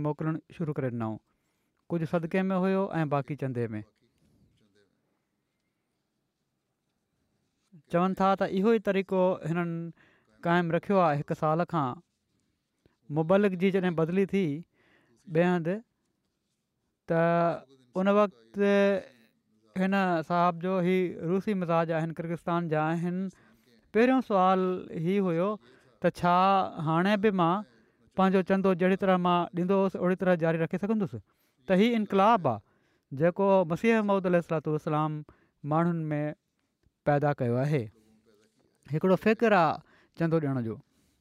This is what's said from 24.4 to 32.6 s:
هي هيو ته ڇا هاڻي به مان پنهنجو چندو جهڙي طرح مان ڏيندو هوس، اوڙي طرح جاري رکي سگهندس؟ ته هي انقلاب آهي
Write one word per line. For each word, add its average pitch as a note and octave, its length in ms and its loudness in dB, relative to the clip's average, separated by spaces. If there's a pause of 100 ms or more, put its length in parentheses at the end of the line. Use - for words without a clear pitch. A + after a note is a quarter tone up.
هي E3+ 300 -2
هيو F3+ 260 0 (560)
ته F3+ 160 2
ڇا F3 180 2 (480)
هاڻي E3 260 0 (120)
به G#3 160 2
مان F3+ 260 0 (520)
پنهنجو F#3+ 240 4 (100)
چندو F#3+ 200 2 (120)
جهڙي F#3 180 4
طرح F#3+ 240 2
مان F3 160 2 (160)
ڏيندو F3+ 240 0
هوس، F#3+ 160 -2
اوڙي F#3 240 0
طرح F#3 220 2
جاري E3 180 0
رکي E3 180 -4
سگهندس؟ G3+ 380 -2 (520)
ته F#3+ 120 2
هي A3+ 160 4
انقلاب G3 500 2
آهي - 720 -8